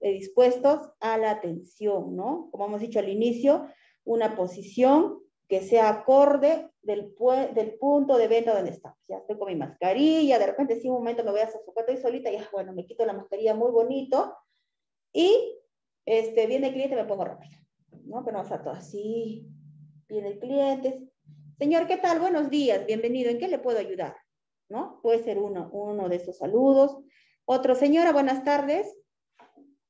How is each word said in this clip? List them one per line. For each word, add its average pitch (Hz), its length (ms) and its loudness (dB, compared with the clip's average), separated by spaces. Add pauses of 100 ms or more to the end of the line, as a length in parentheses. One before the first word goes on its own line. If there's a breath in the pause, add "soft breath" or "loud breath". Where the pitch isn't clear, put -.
eh, 202 100 0
dispuestos 247 880 2
a 220 180 -2
la 220 140 0
atención, 180 840 -6
¿no? 277 340 -6
Como 196 140 -6
hemos 208 160 -6
dicho 226 180 -4
al 196 80 -2
inicio, 233 640 2 (340 loud breath)
una 226 320 -2
posición 247 840 2 (280)
que 190 140 -2
sea 220 260 4
acorde 277 840 4 (100)
del 208 340 -6
pue-, 254 380 0
del 220 220 -2
punto 277 420 2
de 226 100 4
venta 226 260 2
donde 180 180 -2
estamos. - 360 -18
Ya 190 120 -12
estoy 208 180 -10
con 202 100 -8
mi 185 80 -6
mascarilla, 262 840 2
de 208 80 2
repente 269 340 -2
sí, 254 80 -4
un 254 60 0
momento 233 280 -2
me 208 80 -4
voy 208 80 0
a 220 100 0
sofocar, 226 380 -8
estoy 254 140 -2
solita, 247 280 -4
ya, 202 220 -8
bueno, 190 220 -8
me 180 120 -12
quito - 200 -4
la 208 80 -2
mascarilla 214 420 -2
muy 240 160 0
bonito, 262 640 0 (760)
y, 370 440 2 (480)
este, 220 420 2
viene 269 200 0
el 262 60 -4
cliente, 262 220 -4
me 214 80 -2
pongo 196 220 -6
rápido, - 320 -14 (480)
¿no? 220 180 -10
Pero 214 140 -6
vamos 190 160 -8
a - 100 -8
todo 131 100 -8
así, 214 720 -8 (640)
viene 208 220 -8
el 202 100 -12
cliente. 269 720 -2 (460)
"Señor, 320 280 2
¿qué 370 120 -2
tal? 339 240 0
Buenos 311 280 0
días, 247 360 2
bienvenido, 233 440 -2
¿en 240 80 0
qué 359 120 -4
le 285 100 -2
puedo 240 180 -2
ayudar?", 185 380 -6 (540)
¿no? 254 340 -10
Puede 233 180 2
ser 214 160 -4
uno, 196 360 -6
uno 208 340 -6
de 175 80 -2
esos 180 220 -8
saludos. 269 600 4 (460 soft breath)
Otro, 254 320 2
"Señora, 302 380 4
buenas 269 320 0
tardes, 294 520 0 (920)